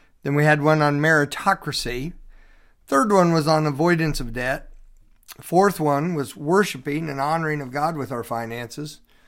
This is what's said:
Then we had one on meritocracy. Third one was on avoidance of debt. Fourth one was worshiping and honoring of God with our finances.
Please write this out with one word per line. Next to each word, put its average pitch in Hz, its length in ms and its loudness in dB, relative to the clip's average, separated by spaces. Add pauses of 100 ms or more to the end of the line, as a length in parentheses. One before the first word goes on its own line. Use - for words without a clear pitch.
(220)
Then 143 120 -2
we 147 100 4
had 151 180 4
one 156 180 4
on 147 180 2
meritocracy. 147 1160 -2 (720)
Third 262 260 2
one 175 220 6
was 151 120 2
on 156 200 4
avoidance 160 520 0
of 120 140 -8
debt. 127 400 -6 (720)
Fourth 190 360 2
one 151 360 0
was 139 240 -6
worshiping 151 720 0
and 139 100 -6
honoring 151 400 -2
of 131 100 -10
God 151 280 -4
with 120 120 -6
our 117 140 -6
finances. 117 760 -10 (260)